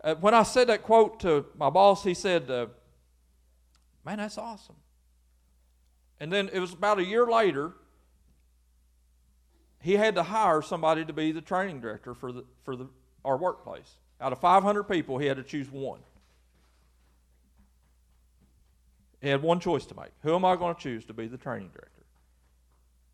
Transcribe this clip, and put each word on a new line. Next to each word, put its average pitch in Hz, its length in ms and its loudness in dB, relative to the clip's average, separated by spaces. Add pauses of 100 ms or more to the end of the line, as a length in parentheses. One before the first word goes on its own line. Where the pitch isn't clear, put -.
uh, 160 120 -2
when 190 180 2
I 226 100 8
said 247 240 2
that 214 160 2
quote 220 380 4
to 151 240 2 (120)
my 143 120 0
boss, 190 340 6
he 190 100 0
said, 170 360 -2
uh, 123 180 -4 (1400)
"Man, 202 120 -10
that's 208 200 -10
awesome." 214 380 -14 (1400)
And 151 120 -10
then 196 220 -2
it 190 60 -4
was 180 140 -6
about 196 260 0
a 185 40 2
year 226 240 0
later, 180 460 0 (2000)
he 180 140 -2
had 208 220 4
to 175 80 0
hire 175 400 2
somebody 160 420 0
to 160 80 -10
be 156 180 -2
the 160 100 -6
training 185 380 -6
director 117 360 -12
for 127 160 -12
the, 123 120 -14 (200)
for 135 120 -10
the, 127 120 -12 (360)
our 131 140 0
workplace. - 600 -8 (220)
Out 131 120 -4
of 127 80 -6
five 185 240 6
hundred 208 220 0
people, 147 340 -2
he 147 80 0
had 135 100 0
to 131 60 -10
choose 135 260 -10
one. 135 300 -10 (3250)
He 139 80 -4
had 139 140 0
one 170 160 2
choice 175 260 -2
to - 100 -18
make. - 140 -18 (140)
"Who 156 100 0
am 185 100 0
I 185 120 4
gonna 175 180 -4
choose 123 320 -10
to 113 80 -16
be 113 140 -10
the 123 100 -14
training 113 340 -10
director?" - 320 -20 (1120)